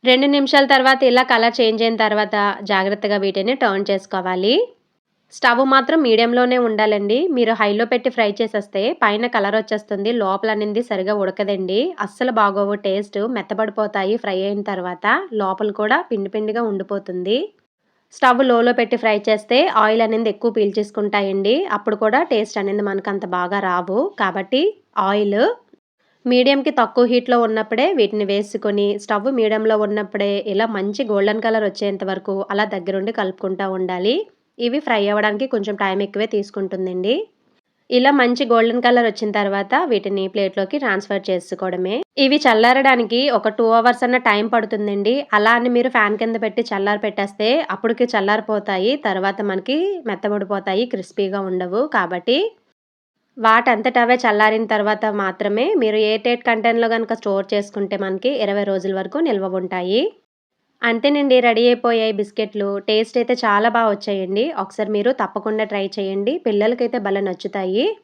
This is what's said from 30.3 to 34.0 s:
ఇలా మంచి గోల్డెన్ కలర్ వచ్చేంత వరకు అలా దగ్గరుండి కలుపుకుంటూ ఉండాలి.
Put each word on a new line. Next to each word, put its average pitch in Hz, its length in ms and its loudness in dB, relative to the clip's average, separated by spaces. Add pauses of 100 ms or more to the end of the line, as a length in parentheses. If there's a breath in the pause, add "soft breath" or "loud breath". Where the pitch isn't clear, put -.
ఇలా 214 120 0 (120)
మంచి 202 340 -4
గోల్డెన్ 208 340 0
కలర్ 220 240 0
వచ్చేంత 196 420 -6
వరకు 190 220 -6 (180)
అలా 208 140 -2 (100)
దగ్గరుండి 190 440 -6
కలుపుకుంటూ 190 460 -4 (120)
ఉండాలి. 185 400 -2 (480)